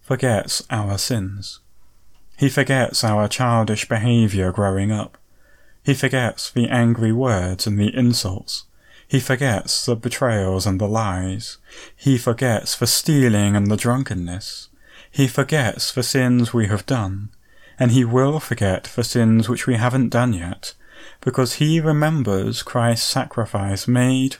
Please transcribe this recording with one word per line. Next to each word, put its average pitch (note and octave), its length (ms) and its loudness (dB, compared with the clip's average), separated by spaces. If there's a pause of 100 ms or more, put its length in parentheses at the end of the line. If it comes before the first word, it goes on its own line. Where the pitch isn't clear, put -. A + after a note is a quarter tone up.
forgets A#2+ 680 -2
our G2+ 280 -2
sins. G2 600 -6 (760)
He C#3 120 2
forgets C3 540 0
our G#2 240 2
childish A2+ 600 0
behaviour G#2+ 640 2
growing G2 400 0
up. - 260 -6 (640)
He C#3 100 2
forgets B2+ 580 -2
the A#2 180 0
angry A#2 420 2
words G#2 560 0
and G#2 140 0
the G#2 160 2
insults. A#2 680 0 (440)
He C#3 100 2
forgets B2+ 680 -2
the A#2+ 100 0
betrayals G#2+ 680 -2
and F#2+ 160 0
the G#2+ 60 0
lies. G2 720 -4 (380)
He C3+ 200 2
forgets A#2+ 600 -2
the B2 100 -2
stealing A2 720 2
and G2+ 100 2
the G#2+ 100 2
drunkenness. G#2 920 -4 (420)
He C#3 160 2
forgets C3+ 640 -2
the B2 140 -2
sins B2 480 2
we A2+ 160 2
have G#2 180 -2
done, G#2 440 -4 (460)
and B2+ 140 4
he B2 140 6
will C3 340 2
forget G2 460 -2 (100)
the B2 80 -2
sins A2+ 460 4
which B2 180 -2
we B2+ 80 2
haven't A#2+ 360 0
done A#2+ 220 2
yet, F2 420 -8 (460)
because B2+ 340 0
he D#3 260 2
remembers D3 840 0
Christ's A#2 460 0
sacrifice G2+ 800 -4
made C3 520 2